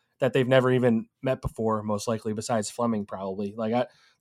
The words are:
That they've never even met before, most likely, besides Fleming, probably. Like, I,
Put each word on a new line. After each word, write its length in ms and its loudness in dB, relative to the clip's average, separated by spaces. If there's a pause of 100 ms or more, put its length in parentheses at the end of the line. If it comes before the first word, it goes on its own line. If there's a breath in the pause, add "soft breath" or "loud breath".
(200)
That 140 2
they've 140 4
never 240 6
even 360 2 (140)
met 200 -2
before, 420 -2
most 240 -4
likely, 260 -4
besides 360 -2
Fleming, 360 -2
probably. 500 -8
Like, 180 -4
I, 140 0 (340 soft breath)